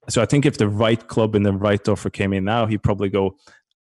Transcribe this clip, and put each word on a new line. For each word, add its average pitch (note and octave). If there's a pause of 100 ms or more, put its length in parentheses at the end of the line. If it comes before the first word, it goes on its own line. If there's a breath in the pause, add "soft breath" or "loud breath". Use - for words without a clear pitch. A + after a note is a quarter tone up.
so A#2+
I G#2
think C#3+
if C#3
the G#2
right A2
club A2
and G2+
the G2
right G2+
offer G2+
came G2
in F#2+
now, A2
he'd G#2+
probably G2+
go, G2 (480 soft breath)